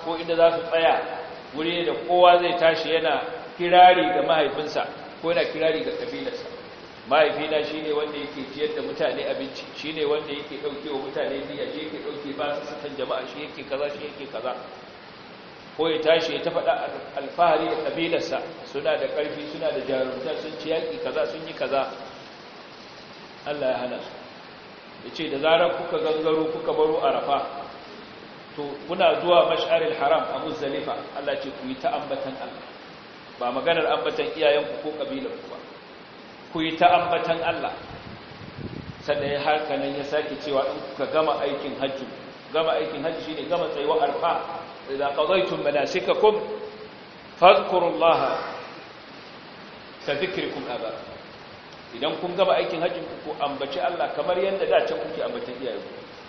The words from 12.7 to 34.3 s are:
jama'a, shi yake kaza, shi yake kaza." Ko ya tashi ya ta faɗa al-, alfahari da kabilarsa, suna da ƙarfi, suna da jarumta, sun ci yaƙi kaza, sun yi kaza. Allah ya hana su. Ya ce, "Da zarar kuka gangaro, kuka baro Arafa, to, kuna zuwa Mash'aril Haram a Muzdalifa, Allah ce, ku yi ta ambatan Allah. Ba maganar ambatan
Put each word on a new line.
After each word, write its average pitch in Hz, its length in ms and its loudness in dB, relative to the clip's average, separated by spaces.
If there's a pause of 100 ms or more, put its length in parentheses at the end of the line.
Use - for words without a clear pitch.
jama'a, 131 280 -4
shi 147 240 -10
yake 143 160 -12
kaza, 143 240 -2
shi 147 160 -8
yake 139 240 -12
kaza." 120 240 -6 (1200)
Ko 160 120 2
ya 156 120 2
tashi 156 340 6
ya 135 80 -4
ta 170 80 0
faɗa 135 240 2
al-, 139 480 -6
alfahari 160 460 4
da - 80 0 (120)
kabilarsa, 160 540 0 (220)
suna 147 340 0
da 135 100 0
ƙarfi, 151 320 -2 (120)
suna - 180 -2
da 131 100 -2
jarumta, 131 560 -2
sun - 240 -8
ci 156 80 -6
yaƙi - 340 -2
kaza, 147 240 0
sun 160 200 -8
yi 165 80 -10
kaza. 135 380 0 (1500)
Allah 143 220 -2
ya 123 100 2
hana 123 200 -4
su. - 120 -10 (960)
Ya 123 100 -10
ce, 151 160 -4
"Da 135 80 -2
zarar 165 380 6
kuka 165 220 -2
gangaro, 156 540 2
kuka 160 200 -2
baro 156 280 4
Arafa, 131 640 0 (920)
to, 143 120 -6 (140)
kuna 175 400 4
zuwa 170 260 8
Mash'aril 160 480 2
Haram 143 320 4
a - 160 -2
Muzdalifa, 135 480 -4 (200)
Allah 143 280 -2
ce, 139 80 -6
ku 127 180 -10
yi 131 100 -4
ta 160 180 -2
ambatan 135 420 -4
Allah. - 280 -10 (760)
Ba 123 140 0
maganar 156 340 2
ambatan 147 480 0